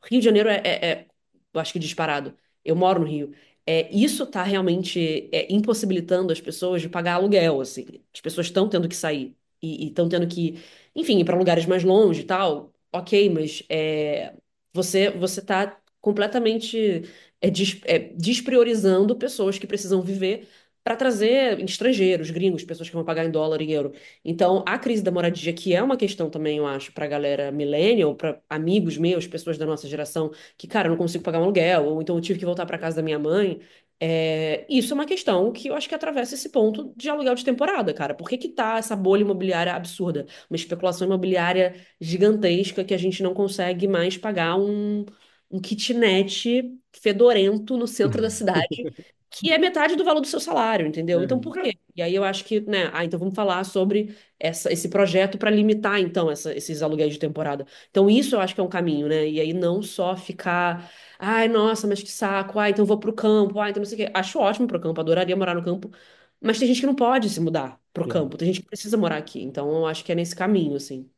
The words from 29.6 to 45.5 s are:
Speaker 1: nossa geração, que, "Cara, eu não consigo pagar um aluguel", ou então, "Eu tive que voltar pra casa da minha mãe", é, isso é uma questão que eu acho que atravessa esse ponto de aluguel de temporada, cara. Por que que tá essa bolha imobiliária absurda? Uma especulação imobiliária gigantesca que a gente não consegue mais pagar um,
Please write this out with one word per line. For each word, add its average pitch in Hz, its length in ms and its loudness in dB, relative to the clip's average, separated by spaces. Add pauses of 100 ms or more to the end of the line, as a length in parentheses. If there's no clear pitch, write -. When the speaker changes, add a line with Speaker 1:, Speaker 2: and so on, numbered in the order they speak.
Speaker 1:
nossa 151 200 -4
geração, 151 440 -6 (260)
que, - 100 -20
"Cara, 190 220 0
eu - 40 2
não 165 40 0
consigo 170 260 -2
pagar 165 180 0
um - 40 2
aluguel", 180 400 4
ou 156 160 -2
então, 170 160 -2
"Eu 165 60 -2
tive 185 160 -2
que 180 80 -6
voltar 175 180 -2
pra 165 140 -6
casa 165 180 -4
da 160 60 -2
minha 156 160 -2
mãe", 170 420 0 (400)
é, 160 720 -2
isso 254 220 2
é - 20 -2
uma 285 120 -2
questão 240 460 0
que 247 160 -10
eu 269 60 -4
acho 294 140 -6
que 320 60 -6
atravessa 285 400 -4
esse 262 160 -10
ponto 220 460 0
de 269 140 -8
aluguel 277 240 0
de 247 100 -8
temporada, 262 480 0
cara. 147 220 -4
Por - 140 -14
que 254 100 -4
que 339 100 -8
tá 226 300 -2
essa 226 180 -4
bolha 196 260 4
imobiliária 180 520 0
absurda? 170 520 -6 (220)
Uma 165 80 -6
especulação 175 500 -2
imobiliária 185 680 2 (260)
gigantesca 185 840 2
que 190 100 -2
a 180 40 -2
gente 185 240 -2
não 185 120 0
consegue 190 540 -2
mais 180 280 2
pagar 180 400 0
um, 208 480 0 (460)